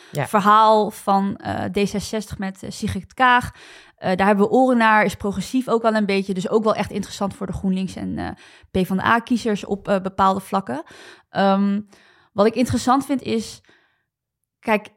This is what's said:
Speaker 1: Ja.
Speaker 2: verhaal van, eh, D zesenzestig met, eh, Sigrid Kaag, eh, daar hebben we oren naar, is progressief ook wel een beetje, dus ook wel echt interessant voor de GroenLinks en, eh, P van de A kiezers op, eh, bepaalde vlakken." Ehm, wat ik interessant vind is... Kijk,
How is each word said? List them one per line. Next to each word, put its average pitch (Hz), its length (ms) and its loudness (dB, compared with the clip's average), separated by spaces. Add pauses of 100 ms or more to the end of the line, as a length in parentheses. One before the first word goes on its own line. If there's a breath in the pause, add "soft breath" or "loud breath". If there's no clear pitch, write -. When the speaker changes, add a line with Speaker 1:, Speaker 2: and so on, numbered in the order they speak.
(120)
Speaker 1:
Ja. 139 160 -4
Speaker 2:
verhaal 214 640 6
van, 196 440 0
eh, 101 280 -6
D 175 120 -6
zesenzestig 202 600 -4
met, 190 260 -10
eh, - 80 -10
Sigrid 190 420 -8
Kaag, 247 380 2 (460 loud breath)
eh, 185 180 -2
daar 190 120 2
hebben 208 180 4
we - 60 0
oren 254 260 4
naar, 220 280 4
is 208 100 -2
progressief 202 520 -4
ook 233 140 0
wel 226 140 2
een 214 100 0
beetje, 196 280 -2
dus 185 160 -4
ook 220 140 2
wel 214 120 2
echt - 160 -4
interessant 196 440 -8
voor 190 120 -10
de - 60 -8
GroenLinks 185 420 -4
en, 190 220 -8
eh, - 120 -8 (540 loud breath)
P - 40 -2
van 190 100 -2
de - 60 -4
A 226 160 2
kiezers 226 460 -4
op, 202 220 -6
eh, 196 140 0
bepaalde 190 380 0
vlakken." 214 440 -6 (460 loud breath)
Ehm, 196 520 2 (520 soft breath)
wat 202 120 2
ik 226 100 2
interessant 254 500 0
vind 277 160 -2
is... 220 400 -6 (1000 soft breath)
Kijk, 214 380 -2